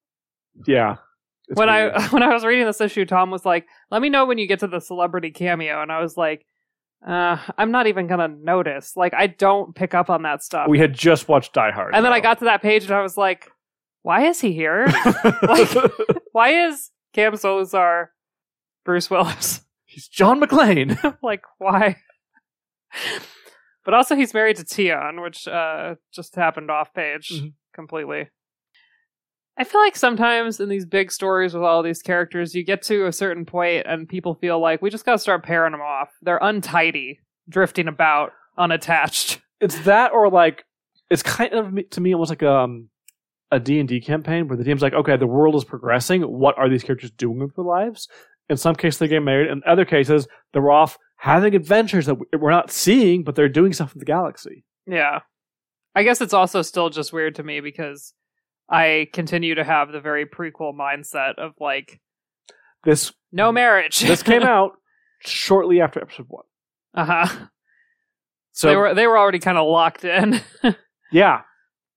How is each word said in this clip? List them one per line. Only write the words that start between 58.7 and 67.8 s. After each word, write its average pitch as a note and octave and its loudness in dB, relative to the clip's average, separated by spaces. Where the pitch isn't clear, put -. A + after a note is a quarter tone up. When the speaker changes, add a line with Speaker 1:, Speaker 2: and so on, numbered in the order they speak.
Speaker 2:
continue E3 -4
to D#3 -4
have D3 -2
the D3+ -12
very D3 -6
prequel D3+ -12
mindset C#3+ -8
of, D#3 -12
like, C#3 -8
Speaker 1:
This D3+ 0
Speaker 2:
no G#3 2
marriage. A3+ 4
Speaker 1:
this - 2
came A#3 4
Speaker 2:
<laughs> B3 4
Speaker 1:
out F#3+ 2
shortly F3+ 2
after - -2
episode - -18
one. - -20
Speaker 2:
Uh-huh. E3+ -2